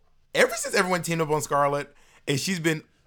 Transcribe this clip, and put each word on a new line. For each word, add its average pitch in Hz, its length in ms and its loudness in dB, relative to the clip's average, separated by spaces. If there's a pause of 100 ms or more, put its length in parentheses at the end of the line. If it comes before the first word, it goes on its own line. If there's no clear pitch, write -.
(340)
ever 208 220 4
since 587 180 -8
everyone 185 280 0
teamed 165 180 -2
up 156 100 0
on 151 100 0
Scarlett 143 520 0 (360)
and 143 100 2
she's 185 220 -2
been 160 220 0 (240)